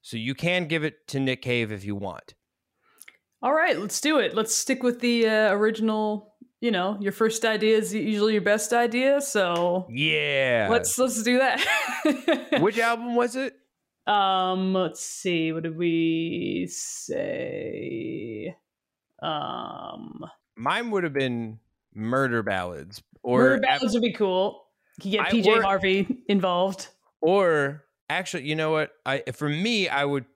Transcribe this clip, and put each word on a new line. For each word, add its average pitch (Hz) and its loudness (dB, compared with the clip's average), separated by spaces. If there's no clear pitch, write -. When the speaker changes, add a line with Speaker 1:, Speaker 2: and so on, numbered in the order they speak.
Speaker 1:
so - -12
you 117 -4
can 175 -2
give 151 -2
it - -6
to 139 -4
Nick 131 -2
Cave 120 -2
if 101 -10
you 101 -6
want. 98 -12
Speaker 2:
All 262 0
right, 311 2
let's 196 -4
do 302 2
it. 196 0
Let's 220 -2
stick 254 0
with 240 0
the, 233 2
uh, 214 4
original. 214 0
You 233 2
know, 196 0
your 196 -2
first 220 0
idea 220 4
is 196 0
usually 214 0
your 208 2
best 208 0
idea, 240 4
so 180 0
Speaker 1:
Yeah. 139 2
Speaker 2:
let's, - 0
let's 226 0
do 247 2
that. 262 2
<laughs> - 4
Speaker 1:
Which 208 2
album 233 0
was 240 0
it? 262 -4
Speaker 2:
Um, 190 2
let's 180 0
see. 165 -2
What 160 -6
did 160 -6
we 165 0
say? - -8
Um, - -10
Speaker 1:
Mine 190 -4
would 190 0
have 156 -4
been 120 -2
Murder 120 0
Ballads, 90 -6
or 123 4
Speaker 2:
Murder 262 8
Speaker 1:
at - 0
Speaker 2:
Ballads 262 2
would 233 2
be 233 2
cool. 190 0
You 196 -6
get 208 0
Speaker 1:
I, 180 0
Speaker 2:
P 226 4
J 214 6
Speaker 1:
or 226 2
Speaker 2:
Harvey 196 0
involved. 185 0
Speaker 1:
Or 156 2
actually, 170 -4
you 151 -2
know 156 0
what? 156 0
I, 135 -2
for 151 -4
me, 190 0
I 143 0
would. 143 -2